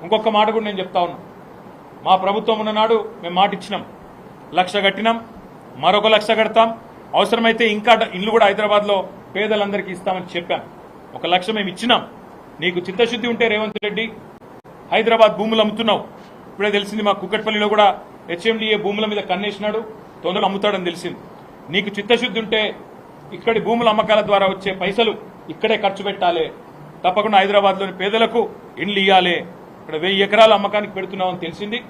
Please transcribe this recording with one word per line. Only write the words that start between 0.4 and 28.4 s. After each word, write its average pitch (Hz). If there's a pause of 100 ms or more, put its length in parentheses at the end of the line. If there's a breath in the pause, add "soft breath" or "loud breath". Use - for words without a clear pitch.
కూడా 220
నేను 202
చెప్తా 185
ఉన్నా, 170 (840)
మా 185
ప్రభుత్వం 208
ఉన్ననాడు 214 (140)
మేము 175
మాట 196
ఇచ్చినాం, 190 (680)
లక్ష 180
కట్టినాం, 208 (520)
మరొక 180
లక్ష 214
కడతాం, 220 (360)
అవసరమైతే 226
ఇంకా 214
డ-, 220
ఇల్లు 196
కూడా 220
హైదరాబాద్లో 202 (260)
పేదలందరికీ 202
ఇస్తామని 185 (100)
చెప్పాం. 180 (540)
ఒక -
లక్ష 180
మేము 208
ఇచ్చినాం. 226 (540)
నీకు 175
చిత్తశుద్ధి 226
ఉంటే 233
రేవంత్ 214
రెడ్డి, 214 (800)
హైదరాబాద్ 220
భూములు 220
అమ్ముతున్నావు, 214 (480 loud breath)
ఇప్పుడే 208
తెలిసింది 208
మా 202
కుక్కట్పల్లిలో 208
కూడా 208 (300)
హెచ్ఎండిఏ 214
భూముల 202
మీద 214
కన్నేసినాడు, 208 (400)
తొందరలో 190
అమ్ముతాడని 196
తెలిసింది. 170 (520)
నీకు 196
చిత్తశుద్ధి 220
ఉంటే 214 (580)
ఇక్కడి 226
భూముల 226
అమ్మకాల 214
ద్వారా 196
వచ్చే 190
పైసలు 196 (340)
ఇక్కడే 214
ఖర్చు 196
పెట్టాలి. 175 (540)
తప్పకుండా 202
హైదరాబాద్లోని 196
పేదలకు 220 (300)